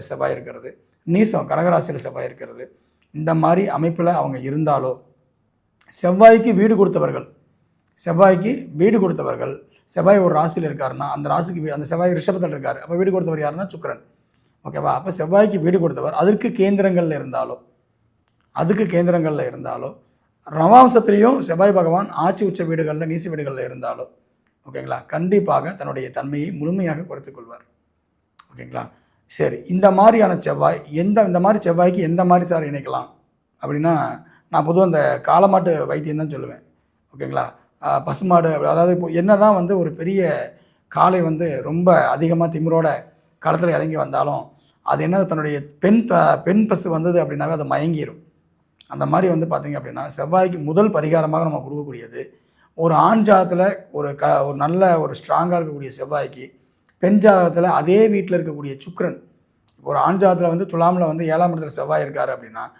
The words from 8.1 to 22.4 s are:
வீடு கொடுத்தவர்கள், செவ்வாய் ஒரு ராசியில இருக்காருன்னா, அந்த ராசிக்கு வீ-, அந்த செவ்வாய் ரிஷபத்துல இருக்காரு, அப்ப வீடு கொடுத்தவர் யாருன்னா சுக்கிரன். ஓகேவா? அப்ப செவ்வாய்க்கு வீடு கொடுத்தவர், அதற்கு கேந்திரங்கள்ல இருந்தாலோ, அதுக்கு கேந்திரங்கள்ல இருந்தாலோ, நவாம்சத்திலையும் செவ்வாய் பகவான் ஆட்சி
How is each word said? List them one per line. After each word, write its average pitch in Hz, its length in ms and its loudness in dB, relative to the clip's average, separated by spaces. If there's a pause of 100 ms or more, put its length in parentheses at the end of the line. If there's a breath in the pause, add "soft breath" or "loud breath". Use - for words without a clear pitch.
வீடு 220 220 4
கொடுத்தவர்கள், 135 500 -4 (420)
செவ்வாய் 185 300 4
ஒரு 170 140 2
ராசியில 160 300 -2
இருக்காருன்னா, 135 460 -8
அந்த 147 180 -6
ராசிக்கு 170 320 -4
வீ-, 147 120 -6
அந்த 147 140 -6
செவ்வாய் 175 280 0
ரிஷபத்துல 175 360 -2
இருக்காரு, 131 300 -6
அப்ப 170 160 -6
வீடு 190 140 0
கொடுத்தவர் 160 300 -2
யாருன்னா 170 300 -6
சுக்கிரன். 156 280 -10 (600)
ஓகேவா? 143 340 -4
அப்ப 180 120 -8 (100)
செவ்வாய்க்கு 190 460 2
வீடு 180 180 2
கொடுத்தவர், 139 380 -4
அதற்கு 208 260 2 (100)
கேந்திரங்கள்ல 190 600 0
இருந்தாலோ, 123 360 -8 (1040)
அதுக்கு 190 300 0
கேந்திரங்கள்ல 170 580 0
இருந்தாலோ, 127 380 -10 (600)
நவாம்சத்திலையும் 220 1000 6
செவ்வாய் 190 320 2
பகவான் 170 300 0 (160)
ஆட்சி 196 240 -2